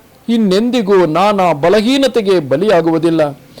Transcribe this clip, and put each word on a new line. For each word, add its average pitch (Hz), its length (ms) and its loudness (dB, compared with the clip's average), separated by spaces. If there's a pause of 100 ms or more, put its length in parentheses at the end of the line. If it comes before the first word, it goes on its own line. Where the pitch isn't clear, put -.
(300)
ಇನ್ನೆಂದಿಗೂ 214 760 0
ನಾನಾ 180 480 0
ಬಲಹೀನತೆಗೆ 202 840 0
ಬಲಿಯಾಗುವುದಿಲ್ಲ. 160 920 0 (300)